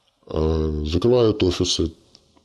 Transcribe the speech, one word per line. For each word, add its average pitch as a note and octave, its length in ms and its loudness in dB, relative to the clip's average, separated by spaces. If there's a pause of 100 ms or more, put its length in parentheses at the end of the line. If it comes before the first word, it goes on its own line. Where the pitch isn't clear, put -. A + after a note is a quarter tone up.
(280)
Э, D#2 580 -2
закрывают A2 580 2
офисы F2 480 0 (540)